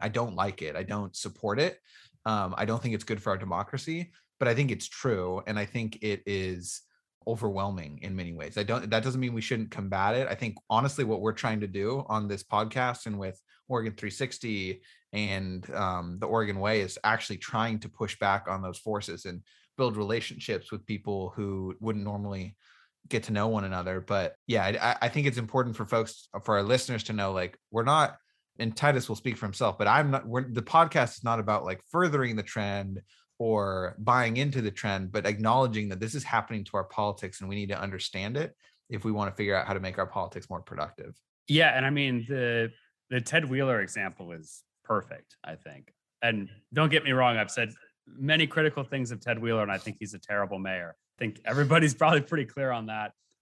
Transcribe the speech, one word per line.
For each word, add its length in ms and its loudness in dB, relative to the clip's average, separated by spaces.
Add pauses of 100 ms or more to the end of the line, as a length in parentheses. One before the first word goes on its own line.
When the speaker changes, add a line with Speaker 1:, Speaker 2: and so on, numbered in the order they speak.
Speaker 1:
I 80 -2
don't 260 -2
like 280 -2
it. 140 -6
I 60 -4
don't 320 -6
support 460 -2
it. 180 0 (460)
Um, 320 0
I 80 0
don't 180 0
think 120 0
it's 100 -4
good 180 -4
for 80 -2
our 80 0
democracy, 760 -4 (260)
but 100 4
I 60 6
think 160 2
it's 180 -4
true. 580 0
And 120 -2
I 80 0
think 360 -4
it 220 0
is 560 -4 (460)
overwhelming 760 -2
in 120 -6
many 180 -4
ways. 240 -8
I 60 0
don't, 260 -2
that 140 4
doesn't 180 0
mean 140 -2
we 60 -2
shouldn't 300 -2
combat 440 0
it. 140 0
I 60 -2
think 220 -6 (140)
honestly, 340 2
what 160 0
we're 120 0
trying 280 -2
to 60 -2
do 420 -2
on 200 0
this 160 -6
podcast 600 0
and 120 -6
with 220 -8 (280)
Oregon 280 -2
three 140 -6
sixty 720 -4 (300)
and, 600 -4
um, 460 -2
the 60 -2
Oregon 340 0
Way 200 2
is 220 -4
actually 360 0
trying 420 -2
to 80 -12
push 300 -6
back 300 2
on 140 -4
those 160 -8
forces 460 -6
and 180 -8 (340)
build 200 0
relationships 760 -4
with 160 -10
people 480 -4
who 460 -4
wouldn't 240 -2
normally 520 -6 (520)
get 160 -2
to 80 -4
know 160 2
one 160 0
another. 360 -2
But 340 0 (120)
yeah, 180 2
I, 260 2
I, 120 2
I 60 2
think 180 2
it's 120 0
important 380 0
for 80 -4
folks, 440 -2 (160)
for 120 4
our 60 4
listeners 420 2
to 80 -6
know, 200 0
like, 240 -2 (140)
we're 140 0
not, 320 6 (420)
and 180 -2
Titus 320 4
will 80 -2
speak 200 -4
for 100 -6
himself, 320 0
but 80 4
I'm 240 6
not, 160 0
we're, 260 -2
the 100 -2
podcast 560 6
is 60 -14
not 140 2
about, 260 0
like, 160 -6 (100)
furthering 440 2
the 80 -2
trend 580 -4 (380)
or 600 0
buying 400 4
into 240 2
the 80 0
trend, 420 -2
but 140 0
acknowledging 640 2
that 100 -4
this 140 -4
is 100 -4
happening 400 -2
to 140 -6
our 60 0
politics 560 -4
and 80 -8
we 60 -4
need 140 -4
to 120 -4
understand 560 -6
it 200 -4 (320)
if 160 -6
we 80 0
wanna 180 0
figure 240 -2
out 120 2
how 80 0
to 60 -2
make 180 -4
our 80 0
politics 420 -8
more 140 -8
productive. 520 -10 (320)
Speaker 2:
Yeah, 300 6
and 80 4
I 60 4
mean, 380 2
the, 440 0 (380)
the 100 0
Ted 240 2
Wheeler 380 2
example 500 -6
is 320 -16 (200)
perfect, 600 -4
I 100 -10
think. 380 -18 (300)
And 260 0 (240)
don't 180 4
get 140 4
me 80 2
wrong, 240 6
I've 140 0
said 220 -2 (340)
many 400 2
critical 360 2
things 280 -4
of 100 -8
Ted 180 -2
Wheeler, 240 2
and 80 0
I 80 0
think 220 -8
he's 140 -10
a 40 -12
terrible 400 -2
mayor. 380 -4
I 220 -20
think 260 -4
everybody's 500 6
<laughs> 80 2
probably 200 8
pretty 240 0
clear 240 -2
on 160 -2
that. 260 -6 (300)